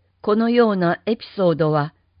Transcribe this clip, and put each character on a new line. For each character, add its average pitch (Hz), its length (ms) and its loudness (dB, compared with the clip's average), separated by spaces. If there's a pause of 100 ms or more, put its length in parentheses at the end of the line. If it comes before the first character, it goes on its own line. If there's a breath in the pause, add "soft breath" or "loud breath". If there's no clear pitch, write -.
(220)
こ 208 140 0
の 226 120 0
よ 233 220 2
う 196 60 -2
な 175 280 -2
エ 220 120 -2
ピ - 100 -18 (100)
ソ 185 140 2
ー 165 40 0
ド 151 160 0
は 151 220 -2 (280)